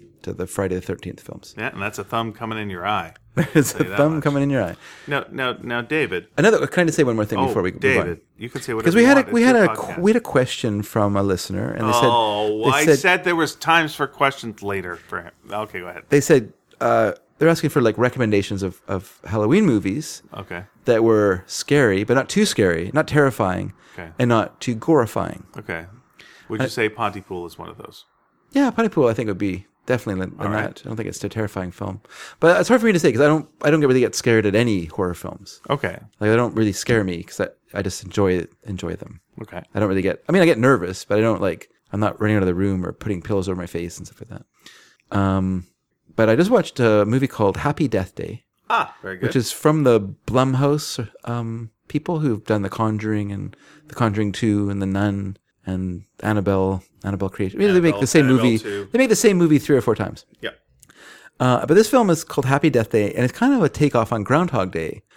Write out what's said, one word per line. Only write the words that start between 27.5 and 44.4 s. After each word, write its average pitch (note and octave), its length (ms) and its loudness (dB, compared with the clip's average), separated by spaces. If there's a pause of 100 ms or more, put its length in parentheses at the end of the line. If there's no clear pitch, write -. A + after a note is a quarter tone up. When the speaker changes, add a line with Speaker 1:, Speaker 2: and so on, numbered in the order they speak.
Speaker 2:
one E2+ 140 -16
of - 80 -20
those? - 260 -20 (480)
Speaker 1:
Yeah, C4+ 180 2
Pontypool, G#3 380 2
I A2+ 60 2
think, A2+ 140 -4
would F#2 100 -6
be F#2+ 280 -6 (200)
definitely A2 360 -2
in, F2+ 120 -8
in - 60 -14
Speaker 2:
All G2+ 120 -6
right. G#2+ 220 -4
Speaker 1:
that. - 100 -20
I - 40 -14
don't A2 100 -8
think G#2 100 -8
it's F#2 100 -10
too G#2 120 -8
terrifying G2 400 -6
film. G2 320 -12 (380)
But F3 200 4
it's - 80 0
hard A#3+ 140 4
for A3+ 40 2
me A3 60 4
to F3 80 2
say D#3+ 100 4
'cause A#2 120 2
I D3 40 6
don't, D3+ 220 2 (140)
I D3 80 2
don't D#3 100 4
really B2+ 200 4
get A#2+ 140 0
scared A2+ 300 2
at G2 100 0
any G#2+ 300 2
horror F2+ 300 -4
films. - 460 -16 (100)
Speaker 2:
Okay. C3+ 280 -4 (220)
Speaker 1:
Like, G#2+ 100 2
they A2+ 60 4
don't A#2+ 180 0
really G#2+ 180 2
scare A2+ 300 0
me F2 200 -4
'cause - 180 -12
I, F#2 80 -2 (240)
I G2+ 100 -6
just F#2+ 220 -8
enjoy, F#2 420 0 (180)
enjoy F2 320 -8
them. - 240 -18 (200)
Speaker 2:
Okay. F2+ 220 -14 (120)
Speaker 1:
I G2+ 60 -2
don't G#2 80 0
really F#2+ 140 0
get, F#2+ 260 -2
I D#3 40 0
mean, F#3+ 100 4
I E3 40 6
get C#3+ 120 4
nervous, G2+ 480 0
but G#2 120 0
I A2 40 2
don't, G#2+ 180 0
like, F#2 300 -4 (200)
I'm G2+ 100 -4
not G#2 200 -2
running G#2+ 160 2
out G2 60 2
of F#2 40 2
the F2+ 80 0
room F#2+ 300 -2
or F2 80 -8
putting F#2+ 300 -6
pillows G2 260 -2
over F#2 100 -4
my F2 80 -10
face E2+ 300 -10
and E2+ 100 -16
stuff - 140 -20
like - 80 -18
that. - 880 -14